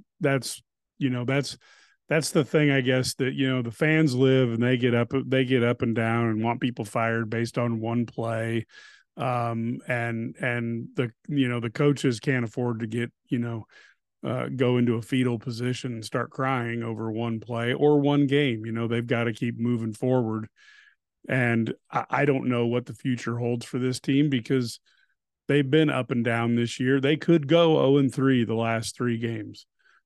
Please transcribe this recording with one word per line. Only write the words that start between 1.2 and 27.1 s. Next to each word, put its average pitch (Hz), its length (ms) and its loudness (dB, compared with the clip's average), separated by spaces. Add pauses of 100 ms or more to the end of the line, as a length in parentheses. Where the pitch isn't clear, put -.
that's, 135 340 -2 (520)
that's 151 220 0
the 160 120 2
thing, 151 260 2
I 135 120 2
guess, 127 340 0
that, 135 180 -2
you 139 140 0
know, 131 140 0
the 117 100 -6
fans 156 420 2
live 131 380 4
and 113 100 -2
they 123 140 2
get 120 180 2
up, 120 200 0 (120)
they 131 200 0
get 123 180 2
up 123 200 0
and 117 120 0
down 117 320 0
and 110 160 0
want 117 160 0
people 120 240 -4
fired 113 460 -2
based 117 280 -4
on 117 220 -2
one 117 260 -2
play. 113 600 -4 (520)
Um, 120 720 -4
and, 117 500 -4
and 117 580 -4
the, 120 160 -2 (160)
you 139 220 0
know, 120 100 -2
the 117 100 -4
coaches 139 500 2
can't 127 260 0
afford 120 340 -4
to 113 80 -4
get, 120 240 -4 (160)
you 123 120 -2
know, 117 260 -6 (580)
uh, 127 320 -4
go 123 220 2
into 120 180 2
a 113 60 -4
fetal 123 380 0
position 123 540 -6
and 110 120 -10
start 120 240 -4
crying 120 540 -2
over 113 280 -6
one 113 280 -4
play 117 340 -4
or 147 260 4
one 143 280 4
game. 131 380 0
You 113 60 -6
know, 117 160 -2
they've 117 180 0
gotta 117 280 0
keep 120 260 -6
moving 113 340 -2
forward. 113 540 0 (800)
And 120 460 2 (180)
I, - 180 -2
I 139 160 2
don't 135 220 0
know 120 200 0
what 120 180 -2
the 120 80 -14
future 120 440 -4
holds 120 280 -4
for 131 140 -6
this 127 200 -2
team 143 300 2
because 127 500 -2 (680)
they've 135 220 2
been 151 200 4
up 127 220 -2
and 120 120 0
down 117 320 0
this 120 240 -2
year. 131 200 2
They 143 180 2